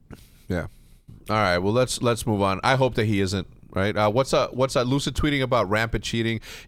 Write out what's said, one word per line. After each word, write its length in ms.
Yeah. 180
All 60
right. 220
Well, 140
let's, 300
let's 240
move 160
on. 200
I 140
hope 180
that 120
he 140
isn't 260
right? 180
Uh, 140
what's, 240
uh, 180
what's, 240
uh, 60
Lucid 320
tweeting 280
about 280
rampant 340
cheating? 360